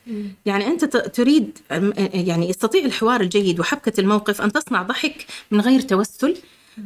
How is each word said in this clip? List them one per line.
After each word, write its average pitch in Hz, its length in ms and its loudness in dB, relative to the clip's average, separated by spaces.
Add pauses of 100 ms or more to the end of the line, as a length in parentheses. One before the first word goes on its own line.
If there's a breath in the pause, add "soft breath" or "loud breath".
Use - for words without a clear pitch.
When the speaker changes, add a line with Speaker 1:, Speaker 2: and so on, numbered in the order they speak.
Speaker 1:
مم. 208 260 -10 (140)
Speaker 2:
يعني 202 200 0
أنت 339 180 0
ت-، - 320 -2
تريد، 247 420 2 (140)
أم، 190 240 0
يعني 180 520 0
يستطيع 233 360 0
الحوار 233 360 0
الجيد 185 400 2
وحبكة 226 400 -2
الموقف 208 420 0
أن 214 100 0
تصنع 247 300 -2
ضحك 247 440 -6 (240 loud breath)
من 208 100 4
غير 254 200 4
توسل، 254 560 0 (500 loud breath)